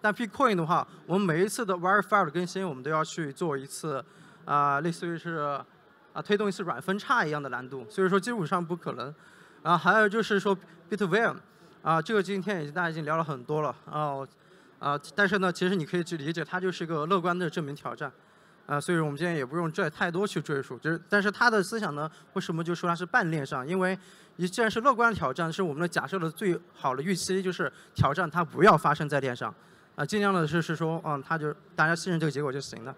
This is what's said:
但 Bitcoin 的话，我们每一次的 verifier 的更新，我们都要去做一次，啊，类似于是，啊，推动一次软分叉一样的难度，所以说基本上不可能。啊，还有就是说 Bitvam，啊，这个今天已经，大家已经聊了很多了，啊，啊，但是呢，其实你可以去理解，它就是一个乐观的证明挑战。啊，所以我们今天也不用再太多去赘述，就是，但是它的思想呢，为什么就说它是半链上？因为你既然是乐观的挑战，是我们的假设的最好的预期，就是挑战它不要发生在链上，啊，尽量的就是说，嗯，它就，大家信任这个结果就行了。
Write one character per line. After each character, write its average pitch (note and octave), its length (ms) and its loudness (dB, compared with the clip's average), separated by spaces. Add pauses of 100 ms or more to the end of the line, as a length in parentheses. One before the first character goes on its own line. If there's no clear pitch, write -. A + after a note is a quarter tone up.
但 G#3+ 120 2
Bitcoin A#3 420 2
的 E3+ 100 2
话， D#3 220 2 (200)
我 F3 120 0
们 G3+ 80 2
每 E3 180 4
一 A3 40 0
次 A3+ 180 -4
的 F#3 80 0
verifier F#3+ 500 4
的 D#3 60 -2
更 F3 160 -2
新， F#3+ 220 -4
我 D#3 40 -4
们 B2+ 100 -10
都 D3 80 -4
要 D#3 140 2
去 D3+ 280 -6
做 D3+ 240 -2
一 C3+ 100 -6
次， C#3+ 380 -6 (400)
啊， C#3+ 360 2
类 E3+ 120 -2
似 E3+ 160 -8
于 E3 100 -4
是， D3 420 -4 (520)
啊， D#3 100 -8
推 G#3 140 2
动 G#3 100 0
一 G3+ 40 0
次 G3 120 -6
软 C3+ 180 -4
分 F#3+ 160 -2
叉 G#3+ 300 0
一 D3+ 40 -2
样 D3 120 -2
的 C#3 60 -6
难 B2 200 -6
度， C3 220 -10
所 F#3+ 140 0
以 F#3 40 4
说 G3 100 4
基 A#3+ 140 -2
本 G3+ 140 -2
上 F3 180 0
不 E3+ 120 -4
可 D#3+ 160 -8
能。 B2 200 -8 (500)
啊， E3+ 140 4
还 G3 220 4
有 G#3+ 100 6
就 G#3+ 140 0
是 G3 160 2
说 G3 180 2 (320)
Bitvam， G3+ 460 0 (480)
啊， D#3+ 180 4
这 A3+ 140 -4
个 G3+ 80 4
今 F#3+ 180 -2
天 F#3 220 -4
已 D3 40 -6
经， D3 60 -10
大 F3+ 100 -2
家 E3 80 0
已 - 20 -8
经 D#3+ 120 -6
聊 D3+ 120 0
了 E3 80 0
很 C#3+ 180 -6
多 D3+ 200 -2
了， C#3 120 -2 (160)
啊， D3 340 -4 (540)
啊， C#3+ 220 -2 (160)
但 G3+ 120 4
是 G3 120 2
呢， F#3 120 2
其 F3+ 160 0
实 G3 60 2
你 E3+ 100 0
可 F3+ 140 -4
以 E3+ 60 0
去 E3+ 120 -6
理 D3+ 160 -4
解， E3 120 -4
它 F#3 160 -4
就 F#3 100 0
是 F3 140 -6
一 - 20 -8
个 D#3 200 -2
乐 F#3 140 2
观 F3 160 0
的 F3+ 140 -2
证 E3 140 -4
明 C#3 100 -8
挑 C3+ 220 -8
战。 C#3 160 -8 (540)
啊， D3 140 0
所 F3+ 120 -2
以 E3+ 60 4
我 D#3 80 2
们 C#3+ 100 -4
今 D#3 80 -4
天 E3+ 120 0
也 C3+ 100 -2
不 C#3 100 -8
用 E3+ 140 -2
再 E3+ 180 -2
太 F3 220 -2
多 F#3 160 -2
去 F3 160 -4
赘 C#3+ 180 -4
述， B2+ 180 -10
就 D#3 120 -2
是， E3 180 -2
但 G#3 140 4
是 G#3 80 2
它 A#3+ 180 2
的 G#3+ 140 4
思 A3 160 -4
想 F3+ 160 -4
呢， D3+ 160 -4 (220)
为 F#3+ 100 -4
什 - 100 -6
么 E3 120 -2
就 E3+ 100 -2
说 F3 160 -2
它 E3+ 60 2
是 F3+ 100 -6
半 G#3 240 2
链 D3+ 160 -2
上？ C3 180 -6
因 F3 140 -2
为 F#3 180 2 (400)
你 F3 120 -2
既 F#3 120 -4
然 A3+ 80 4
是 A3+ 120 0
乐 C4+ 120 6
观 A#3 200 4
的 F#3+ 40 -2
挑 C3+ 160 0
战， E3 200 -2
是 G3 100 -2
我 E3 100 0
们 C#3 80 -4
的 F3 60 0
假 D#3+ 180 0
设 F#3 140 -4
的 E3 100 -2
最 E3+ 320 0 (140)
好 C3 220 -2
的 C3+ 40 -6
预 F#3 140 0
期， F#3+ 260 -2
就 F3+ 120 -2
是 E3+ 200 -4 (220)
挑 - 180 4
战 E3+ 160 0
它 E3+ 160 0
不 D3 200 0
要 G3+ 120 10
发 D3 160 4
生 D3+ 160 -2
在 C#3+ 120 2
链 C3 160 -2
上， A2+ 180 -6 (400)
啊， D3 100 -4
尽 G3+ 140 -2
量 G3+ 160 4
的 E3+ 100 4
就 D#3 160 2
是 D#3+ 140 -2
说， D#3+ 300 -2
嗯， C#3+ 200 -4
它 E3 140 -2
就， D3+ 160 -4 (220)
大 D#3 100 4
家 E3 80 4
信 E3+ 160 -4
任 E3 80 2
这 D#3+ 80 2
个 D3+ 40 2
结 D3 120 -4
果 C#3 100 -2
就 C#3 80 -4
行 A2+ 240 -12
了。 C3 140 -10